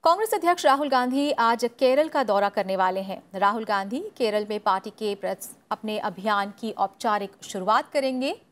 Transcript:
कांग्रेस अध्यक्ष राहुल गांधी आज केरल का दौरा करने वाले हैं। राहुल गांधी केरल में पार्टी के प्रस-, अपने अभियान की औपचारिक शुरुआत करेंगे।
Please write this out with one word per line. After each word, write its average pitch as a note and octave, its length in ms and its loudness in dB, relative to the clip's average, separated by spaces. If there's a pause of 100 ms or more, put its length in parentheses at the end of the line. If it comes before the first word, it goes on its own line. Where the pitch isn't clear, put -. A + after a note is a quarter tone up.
कांग्रेस F#4+ 300 4
अध्यक्ष F4 320 2
राहुल C#4 240 4
गांधी C4 420 2
आज A#3 380 0 (100)
केरल C#4 280 4
का D4+ 160 0
दौरा G3+ 260 2
करने F#3+ 260 -2
वाले F#3 240 0
हैं। F#3+ 240 -10 (120)
राहुल G#3 300 2
गांधी A3 520 -4
केरल G#3+ 320 0
में G#3+ 100 -4
पार्टी G3 300 -2
के G3+ 260 -6
प्रस-, - 420 -8 (140)
अपने G#3+ 280 -6
अभियान G3+ 600 -2
की A3 120 -8
औपचारिक G3+ 600 -2 (120)
शुरुआत G#3 480 0
करेंगे। C4+ 500 -2 (100)